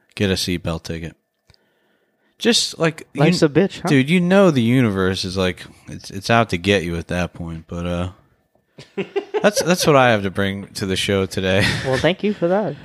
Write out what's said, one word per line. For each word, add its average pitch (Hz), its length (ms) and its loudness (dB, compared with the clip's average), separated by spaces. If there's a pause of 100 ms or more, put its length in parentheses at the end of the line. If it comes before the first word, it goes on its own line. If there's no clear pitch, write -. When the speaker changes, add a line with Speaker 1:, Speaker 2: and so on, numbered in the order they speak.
(140)
Speaker 1:
get 101 160 0
a - 20 0
seatbelt 85 520 -4
ticket. 82 300 -10 (1200)
Just, - 400 -2
like, 160 340 -4
you - 80 -4
Speaker 2:
Life's 165 220 4
a 156 80 4
bitch, 165 320 0
huh? 160 80 -2
Speaker 1:
dude, 135 180 4
you 180 100 2
know 185 320 4
the 135 120 2
universe 98 640 2
is, 90 100 -8
like, 92 260 -2 (260)
it's, - 220 -16
it's 98 200 -6
out 117 200 4
to 95 60 -2
get 92 280 2
you 85 120 -4
at 82 120 -8
that 87 260 -4
point, 82 340 -12
but, 87 180 -8
uh, 90 260 -4 (840)
Speaker 2:
<laughs> 392 460 -6
Speaker 1:
that's, 208 200 2
that's 175 240 0
what 156 80 6
I 127 180 6
have 104 100 0
to 98 80 -4
bring 98 380 -4
to - 180 -8
the 92 100 0
show 95 300 0
today. 95 480 0
<laughs> - 100 -6
Speaker 2:
Well, 131 140 0
thank 180 260 0
you 208 80 0
for 175 160 -2
that. 180 260 -2 (100)